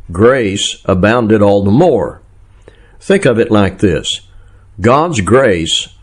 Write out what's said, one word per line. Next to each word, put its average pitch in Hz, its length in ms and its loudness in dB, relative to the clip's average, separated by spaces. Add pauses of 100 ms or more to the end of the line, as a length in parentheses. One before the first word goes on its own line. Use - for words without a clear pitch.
(120)
grace 104 720 -2
abounded 104 580 0
all 101 220 2
the 98 80 0
more. 120 460 0 (840)
Think 196 220 0
of 117 140 2
it 113 100 -2
like 101 300 0
this. - 420 -2 (580)
God's 131 420 0
grace 98 680 0 (140)